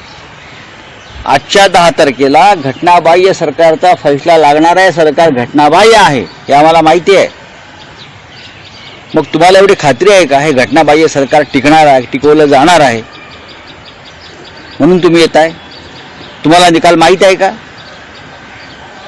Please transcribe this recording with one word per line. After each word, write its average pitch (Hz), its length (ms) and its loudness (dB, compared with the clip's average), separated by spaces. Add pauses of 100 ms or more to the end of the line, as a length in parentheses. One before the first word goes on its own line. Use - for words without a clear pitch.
(1300)
आजच्या 196 420 -2
दहा 175 220 0
तारखेला 143 680 0
घटनाबाह्य 170 800 0
सरकारचा 160 600 -2
फैसला 156 420 -2
लागणार 156 400 2
आहे, 185 140 2
सरकार 156 380 0
घटनाबाह्य 151 680 0
आहे, 160 260 0
हे - 320 -8
आम्हाला 160 280 2
माहिती 170 340 0
आहे. 147 120 0 (1900)
मग 156 80 -2 (100)
तुम्हाला 180 260 2
एवढी 196 200 2
खात्री 165 320 -2
आहे 185 140 2
का 139 140 0
हे 151 120 -2
घटनाबाह्य 147 560 0
सरकार 147 340 -2 (120)
टिकणार 147 340 2
आहे, 131 140 2
टिकवलं 147 440 0
जाणार 143 340 0
आहे 120 220 0 (1800)
म्हणून 165 240 0
तुम्ही 170 180 0
येताय? 156 280 0 (920)
तुम्हाला 175 260 2
निकाल 170 260 0
माहीत 165 260 0
आहे 190 140 2
का? 190 160 -4 (1600)